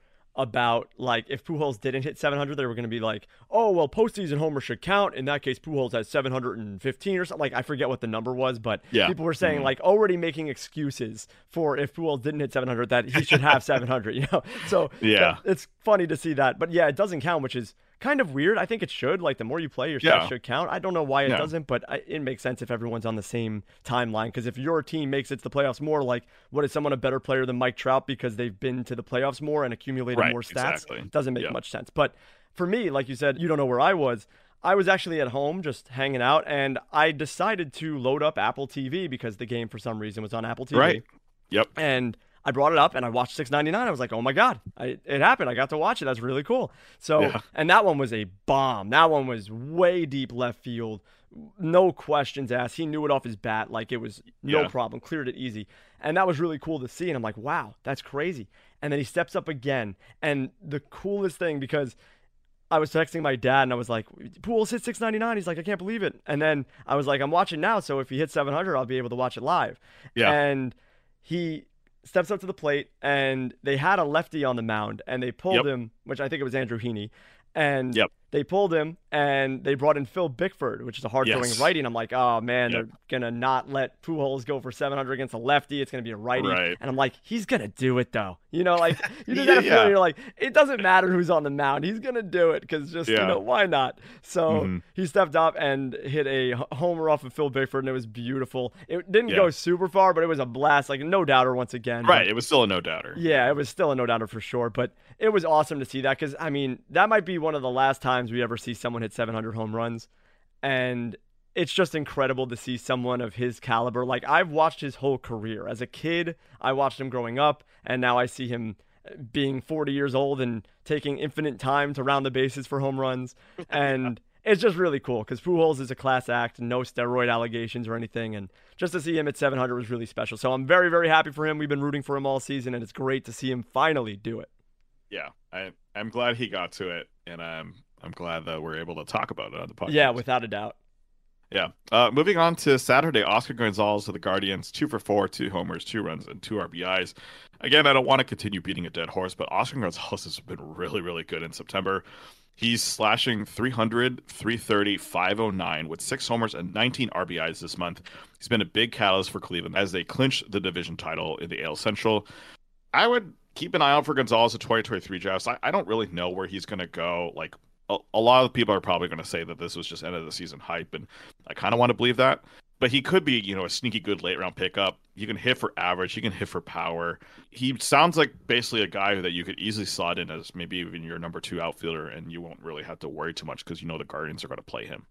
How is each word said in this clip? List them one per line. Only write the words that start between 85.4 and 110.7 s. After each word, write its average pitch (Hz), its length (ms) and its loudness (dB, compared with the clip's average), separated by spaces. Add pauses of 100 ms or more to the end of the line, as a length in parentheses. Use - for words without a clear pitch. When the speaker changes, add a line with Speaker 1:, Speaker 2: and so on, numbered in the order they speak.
Speaker 1:
It's 131 100 -4
gonna 127 120 -8
be 117 80 -10
a 110 80 -10
righty." 123 280 0
Speaker 2:
Right. 90 320 2
Speaker 1:
And 135 120 -6
I'm 131 60 -2
like, 131 260 2
"He's 214 240 -6
gonna 135 220 0
do 127 300 0
it, 123 140 0
though." 98 240 -4 (140)
You 165 120 -2
know, 180 140 4
like, 170 220 4
Speaker 2:
<laughs> - 280 -8
Speaker 1:
you 240 80 -2
just 269 140 4
Speaker 2:
Yeah, 370 60 10
Speaker 1:
gotta 381 80 8
feel, - 100 4
Speaker 2:
yeah. 208 160 8
Speaker 1:
you're 202 100 6
like, 170 200 4 (180)
"It 262 160 -2
doesn't 277 300 6
matter 185 280 6
who's 180 200 2
on 156 140 4
the 147 60 0
mound. 143 340 0
He's 208 140 -2
gonna 247 240 -4
do 170 280 4
it 147 180 -2
'cause 156 240 -4
just, 165 160 -4
you 110 80 6
Speaker 2:
Yeah. 101 100 6
Speaker 1:
know, 92 120 2
why 123 260 4
not?" 139 340 2 (220)
So 160 300 0
Speaker 2:
Mm-hmm. 123 280 0 (140)
Speaker 1:
he 185 140 -2
stepped 165 280 2
up 160 240 4
and 135 360 -2
hit 139 320 -2
a 131 260 0
h-, 120 60 -4 (140)
homer 160 360 0
off 151 160 2
of 127 80 -12
Phil 151 160 0
Bickford, 135 360 0
and 135 40 -2
it 131 40 -2
was 127 140 -6
beautiful. 123 680 -6 (120)
It 175 240 -6
didn't 220 200 4
Speaker 2:
Yeah. 190 60 4
Speaker 1:
go 185 140 8
super 175 380 0
far, 190 240 6
but 165 100 4
it 170 40 4
was 160 140 0
a 131 60 0
blast. 139 440 4
Like, 139 100 -2
no 175 240 2
doubter 131 300 6
once 127 180 -2
again, 120 320 -4
Speaker 2:
Right, 160 140 10
Speaker 1:
but 95 100 4
Speaker 2:
it 107 60 2
was 120 100 -2
still 135 200 6
a - 20 6
no 92 160 0
doubter. 80 340 -6
Speaker 1:
Yeah, 151 320 4
it 143 80 4
was 143 140 -4
still 160 220 0
a - 20 0
no 127 100 0
doubter 113 220 0
for 110 140 -12
sure, 120 280 -2
but 123 240 -4 (260)
it 220 120 4
was 196 140 2
awesome 156 340 4
to 135 60 -6
see 135 180 -6
that 135 160 2
'cause, 139 200 -4
I 160 120 -4
mean, 139 400 -2
that 185 180 4
might 214 160 4
be 175 140 -4
one 156 160 0
of 143 80 -2
the 127 80 -2
last 131 320 2
times 123 300 0
we 120 100 0
ever 117 140 -2
see 117 180 -8
someone 117 280 -6
hit 107 100 -6
seven 113 220 -4
hundred 110 200 -6
home 110 200 -4
runs. 113 340 -4 (540)
And 127 540 -2 (380)